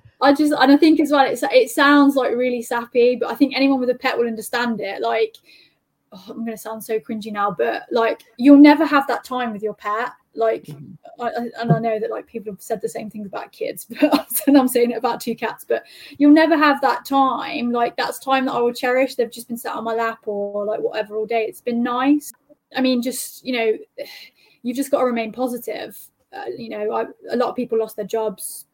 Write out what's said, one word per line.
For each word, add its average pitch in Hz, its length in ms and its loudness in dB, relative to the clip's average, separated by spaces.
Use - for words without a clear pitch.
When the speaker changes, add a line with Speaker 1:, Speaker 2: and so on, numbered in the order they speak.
Speaker 1:
I 277 120 6
just, 294 200 0
and 269 200 4
I 285 40 8
think 311 240 6
as 277 100 0
well, 277 160 2
it's, - 160 -4
it 254 280 2
sounds, 285 460 4
like, 247 180 0
really 247 280 -2
sappy, 240 540 0
but 233 140 -6
I 233 40 -6
think 262 200 2
anyone 269 260 2
with 247 100 0
a 247 40 0
pet 254 220 -2
will 233 100 2
understand 226 540 -4
it. 196 220 -6
Like, 226 340 -2
oh, 190 160 -20
I'm 226 160 -10
gonna 226 120 -8
sound 220 260 -12
so 220 160 -6
cringy 220 320 -10
now, 208 200 -2
but, 214 400 -4
like, - 320 0
you'll 277 180 8
never 294 300 8
have 285 220 0
that - 160 -4
time 247 280 -6
with 202 100 -10
your 208 120 -6
pet. 220 380 -6
Like, 226 300 -2
Speaker 2:
Mm-hmm. 151 580 -18
Speaker 1:
I, 240 60 -4
I, 233 340 -8
and 233 100 4
I 226 60 4
know 220 200 -2
that, 226 120 -6
like, - 160 -10
people 208 260 -12
have 190 80 -16
said - 220 -8
the 214 60 -4
same 220 200 -10
thing 208 160 -12
about - 280 -12
kids, - 420 -10
<laughs> - 60 -12
but, - 280 2
and 285 100 6
I'm 254 120 6
saying 240 220 2
it 226 80 -6
about 233 220 -4
two 233 140 -4
cats, - 320 -8
but - 180 -2
you'll 285 140 8
never 320 240 6
have 285 260 4
that 247 220 0
time. 254 680 0
Like, 240 240 0
that's - 220 -4
time 262 280 0
that 262 60 -2
I 240 80 -2
will 240 120 2
cherish. 262 420 0
They've 214 160 -2
just - 180 -16
been 233 80 -8
sat - 180 -10
on 226 100 -8
my 226 100 -4
lap 226 320 -4
or, 202 380 -6
like, 214 160 -4
whatever 214 360 -4
all 214 100 -4
day. 226 180 -2
It's - 180 -10
been 240 200 -2
nice. 262 500 0
I - 40 0
mean, 254 220 2
just, - 440 -8
you 254 80 -4
know, 226 240 0
<sighs> - 80 -12
you've 240 140 -6
just 269 140 -6
gotta 269 140 2
remain 233 280 -2
positive. 233 680 -8
Uh, 226 220 -12
you 226 140 -14
know, 214 240 -6
I, 226 140 -4
a 233 40 0
lot 240 120 0
of - 80 -10
people 240 220 -4
lost 220 180 -6
their 208 80 -8
jobs, 214 680 -6